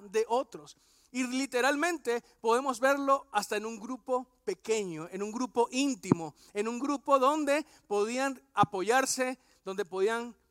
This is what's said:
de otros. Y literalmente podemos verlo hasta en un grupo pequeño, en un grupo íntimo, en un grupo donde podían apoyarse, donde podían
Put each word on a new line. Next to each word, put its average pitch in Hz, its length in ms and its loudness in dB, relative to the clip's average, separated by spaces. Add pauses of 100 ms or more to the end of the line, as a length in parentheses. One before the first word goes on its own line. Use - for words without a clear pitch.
de 220 180 0
otros. 214 480 -4 (360)
Y 254 160 -2
literalmente 262 960 0 (180)
podemos 240 380 0
verlo 277 520 2
hasta 208 240 -2
en 208 120 -4
un 226 120 -8
grupo 254 480 -4 (160)
pequeño, 185 680 -2
en 190 100 -6
un 214 100 -4
grupo 240 400 0
íntimo, 190 600 0 (220)
en 214 120 -2
un 240 120 -4
grupo 277 400 2
donde 294 480 2 (180)
podían 247 560 -2 (140)
apoyarse, 247 840 0 (260)
donde 190 220 -6
podían 220 500 -2 (160)